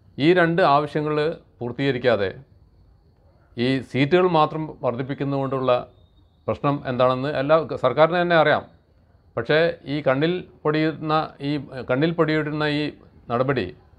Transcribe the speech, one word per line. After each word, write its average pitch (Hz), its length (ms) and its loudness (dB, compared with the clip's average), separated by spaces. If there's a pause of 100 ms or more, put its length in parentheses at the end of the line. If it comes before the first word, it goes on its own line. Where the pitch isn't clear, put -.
(180)
ഈ 151 160 4
രണ്ട് 170 280 2
ആവശ്യങ്ങൾ 151 720 0 (220)
പൂർത്തീകരിക്കാതെ 120 760 0 (1200)
ഈ 127 220 0
സീറ്റുകൾ 143 480 2
മാത്രം 156 540 0
വർദ്ധിപ്പിക്കുന്നതുകൊണ്ടുള്ള 135 1120 -2 (540)
പ്രശ്നം 143 400 -2
എന്താണെന്ന് 127 420 0
എല്ലാ 147 480 0
സർക്കാരിന് 156 460 2
തന്നെ 175 140 2
അറിയാം. 147 460 0 (540)
പക്ഷേ 156 480 0
ഈ 143 160 -6
കണ്ണിൽ 156 440 0 (180)
പൊടിയുന്ന 156 680 -2 (100)
ഈ, 143 180 -4 (320)
കണ്ണിൽ 139 200 2
പൊടിയിടുന്ന 151 540 -2
ഈ 147 280 -2 (380)
നടപടി 123 460 -2 (220)